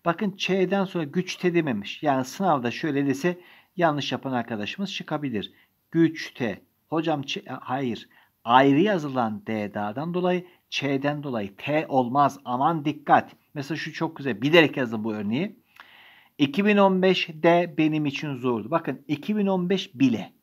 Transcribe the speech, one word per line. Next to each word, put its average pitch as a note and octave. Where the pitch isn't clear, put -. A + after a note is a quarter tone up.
bakın F3+
ç'den F#3+
sonra F3+
güç F3
te F3+
dememiş. C#3+
Yani C3+
sınavda C#3
şöyle C#3+
dese F3
yanlış D3+
yapan C3
arkadaşımız G#2+
çıkabilir. C3
Güç D#3+
te. A2
Hocam D#3
ç-, -
hayır. B2+
Ayrı C3+
yazılan C3+
D, G#2+
da'dan A2
dolayı, F3+
ç'den C#3+
dolayı A2+
T D3+
olmaz. C3+
Aman C#3
dikkat. D3+
Mesela D3
şu D3+
çok D#3+
güzel. B2+
Bilerek D3+
yazdım A#2
bu A2
örneği. A2
İki C#3+
bin G#3
on F#3+
beş F#3
de E3+
benim D#3
için C#3+
zordu. A#2+
Bakın C3
iki D#3
bin G3+
on F#3
beş F#3+
bile. A#2